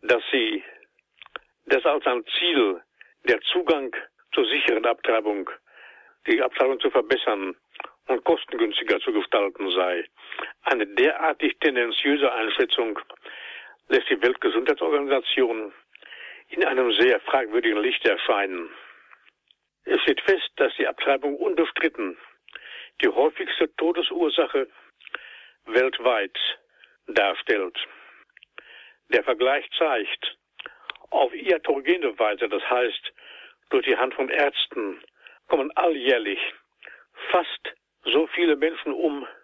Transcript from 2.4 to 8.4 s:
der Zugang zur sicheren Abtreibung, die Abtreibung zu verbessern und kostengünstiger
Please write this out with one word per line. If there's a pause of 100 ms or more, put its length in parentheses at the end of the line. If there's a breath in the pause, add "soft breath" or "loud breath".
der
Zugang (380)
zur
sicheren
Abtreibung, (760 loud breath)
die
Abtreibung
zu
verbessern (500 loud breath)
und
kostengünstiger